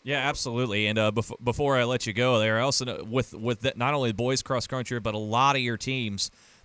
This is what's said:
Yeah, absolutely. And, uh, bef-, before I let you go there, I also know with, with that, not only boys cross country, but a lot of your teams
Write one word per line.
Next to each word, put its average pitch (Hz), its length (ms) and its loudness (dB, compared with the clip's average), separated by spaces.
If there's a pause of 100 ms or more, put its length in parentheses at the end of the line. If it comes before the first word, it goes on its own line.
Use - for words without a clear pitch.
Yeah, 139 160 -4
absolutely. 123 680 0
And, 107 120 2
uh, 107 120 4
bef-, 107 320 -4
before 131 360 2
I 123 60 4
let 123 220 0
you 113 60 -4
go 123 260 2
there, 110 200 4
I - 20 2
also 135 240 2
know 117 240 -6
with, 120 240 -2
with 110 300 -4
that, 127 160 -2
not 131 160 0
only 127 180 2
boys 123 300 0
cross 127 240 -2
country, 123 340 -4
but 107 140 -2
a 107 40 -4
lot 120 380 4
of 131 60 2
your 117 160 0
teams 117 520 -4 (340)